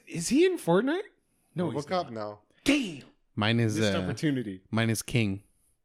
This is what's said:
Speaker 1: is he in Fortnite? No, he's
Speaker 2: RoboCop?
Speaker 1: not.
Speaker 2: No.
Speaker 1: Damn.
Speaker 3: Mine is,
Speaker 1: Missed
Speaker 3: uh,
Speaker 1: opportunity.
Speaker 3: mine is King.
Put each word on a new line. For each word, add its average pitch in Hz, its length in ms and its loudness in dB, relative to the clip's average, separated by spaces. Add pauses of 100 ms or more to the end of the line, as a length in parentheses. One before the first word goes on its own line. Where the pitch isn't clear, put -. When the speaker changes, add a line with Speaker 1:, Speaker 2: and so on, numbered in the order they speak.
Speaker 1:
is - 220 -6
he 311 160 4
in 359 140 0
Fortnite? 254 420 2 (540)
No, 170 140 -2
he's 143 160 -6
Speaker 2:
RoboCop? - 40 -18
Speaker 1:
not. 175 240 -4
Speaker 2:
No. 104 260 -10 (240)
Speaker 1:
Damn. 220 400 0 (320)
Speaker 3:
Mine 110 240 2
is, 107 180 2
Speaker 1:
Missed 107 180 2
Speaker 3:
uh, 95 40 0
Speaker 1:
opportunity. 113 640 -4 (100)
Speaker 3:
mine 113 180 0
is 110 140 -2
King. 101 400 0 (420)